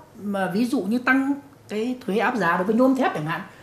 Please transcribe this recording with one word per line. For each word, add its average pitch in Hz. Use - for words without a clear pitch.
mà 196
ví 226
dụ 233
như 208
tăng 269
cái 233
thuế 196
áp 254
giá 175
đối 185
với 214
nhôm 262
thép 320
chẳng 151
hạn, 160